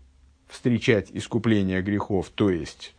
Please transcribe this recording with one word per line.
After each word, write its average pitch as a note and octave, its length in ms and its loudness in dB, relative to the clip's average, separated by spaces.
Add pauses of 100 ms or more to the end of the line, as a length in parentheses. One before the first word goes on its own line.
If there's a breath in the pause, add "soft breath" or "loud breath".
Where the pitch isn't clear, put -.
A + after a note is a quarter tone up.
(460)
встречать A2+ 680 0
искупление G2+ 680 0
грехов, G2 480 -2
то G#2 200 2
есть - 480 -6